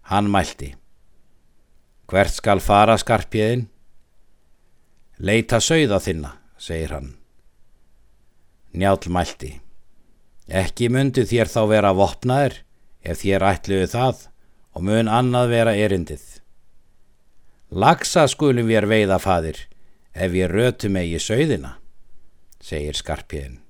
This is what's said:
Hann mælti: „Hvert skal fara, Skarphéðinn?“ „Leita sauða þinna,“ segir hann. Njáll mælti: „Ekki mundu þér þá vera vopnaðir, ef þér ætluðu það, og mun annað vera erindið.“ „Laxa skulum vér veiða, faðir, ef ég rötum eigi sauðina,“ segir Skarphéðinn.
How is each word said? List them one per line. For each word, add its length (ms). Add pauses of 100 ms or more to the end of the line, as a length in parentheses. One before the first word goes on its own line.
(100)
Hann 160
mælti: 480 (1400)
„Hvert 240
skal 260
fara, 380
Skarphéðinn?“ 680 (1500)
„Leita 420
sauða 420
þinna,“ 300 (260)
segir 380
hann. 180 (1600)
Njáll 340
mælti: 520 (880)
„Ekki 420
mundu 320
þér 320
þá 140
vera 260
vopnaðir, 680 (420)
ef 180
þér 320
ætluðu 400
það, 340 (460)
og 80
mun 260
annað 400
vera 300
erindið.“ 640 (1300)
„Laxa 560
skulum 400
vér 240
veiða, 320
faðir, 460 (460)
ef 180
ég 180
rötum 460
eigi 260
sauðina,“ 560 (840)
segir 380
Skarphéðinn. 600 (120)